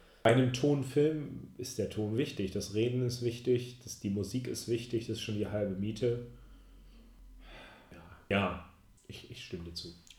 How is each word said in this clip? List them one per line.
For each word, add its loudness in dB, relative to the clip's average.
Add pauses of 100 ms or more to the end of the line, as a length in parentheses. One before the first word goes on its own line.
(220)
bei 10
einem 6
Tonfilm 2 (100)
ist -8
der 0
Ton 0
wichtig, 0
das -4
Reden 2
ist -2
wichtig, 0
das, -12
die 0
Musik -2
ist -6
wichtig, -2
das -2
ist -6
schon -4
die 0
halbe 0
Miete. 0 (2000)
Ja, 6
ja, 2 (420)
ich, -14
ich -12
stimme -8
dir -10
zu. -10 (320)